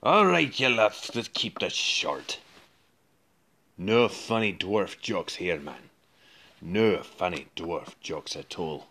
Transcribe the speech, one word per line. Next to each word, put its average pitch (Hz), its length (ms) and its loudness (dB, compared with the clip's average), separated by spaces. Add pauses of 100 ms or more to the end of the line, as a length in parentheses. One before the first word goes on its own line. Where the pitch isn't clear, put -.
All 196 260 6
right, 165 340 4
you 135 80 4
lads, 110 460 2
let's 117 120 -2
keep - 320 -6
this 92 160 -2
short. - 640 -2 (1400)
No 110 320 4
funny 113 440 -2
dwarf 95 480 -2
jokes 90 340 -4
here, 87 240 -4
man. 71 320 -14 (720)
No 95 420 2
funny 85 540 -6
dwarf 82 440 -8
jokes - 360 -8
at - 220 -14
all. 78 320 -6